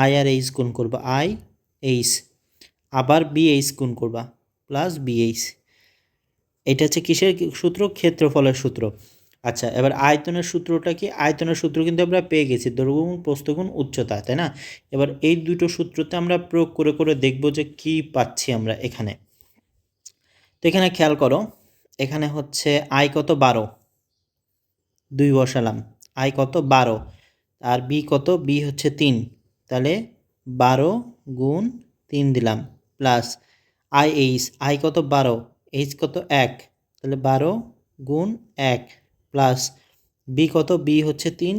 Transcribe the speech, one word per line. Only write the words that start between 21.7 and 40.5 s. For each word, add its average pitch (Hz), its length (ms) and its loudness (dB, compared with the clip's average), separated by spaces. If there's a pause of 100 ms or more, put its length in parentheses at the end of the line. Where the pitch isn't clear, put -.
এখানে 147 300 -2
হচ্ছে 147 420 -4 (280)
আই 147 160 6
কত? 147 140 0 (160)
বারো, 113 200 4 (1500)
দুই 143 280 2
বসালাম, 123 380 0 (440)
আই 135 180 0
কত? 131 160 0 (180)
বারো, 123 240 4 (640)
আর 123 160 0 (100)
বি 147 100 0 (120)
কত? 139 180 2 (180)
বি 143 100 2 (100)
হচ্ছে 143 240 -2
তিন, 143 240 2 (560)
তাহলে 131 220 0 (540)
বারো 131 440 4 (500)
গুণ 143 220 0 (480)
তিন 143 140 0 (120)
দিলাম, 113 220 2 (400)
প্লাস 123 280 2 (680)
আই 143 160 6 (160)
এইচ, 127 180 0 (240)
আই 147 160 2
কত? 160 140 -2 (180)
বারো, 127 220 2 (420)
এইচ 139 120 -4 (100)
কত? 143 140 -4 (300)
এক, 123 80 -2 (400)
তাহলে 135 240 -6 (120)
বারো 135 220 2 (500)
গুণ 147 280 -2 (440)
এক 123 100 -2 (520)
প্লাস 131 240 2 (680)
বি 135 160 0 (100)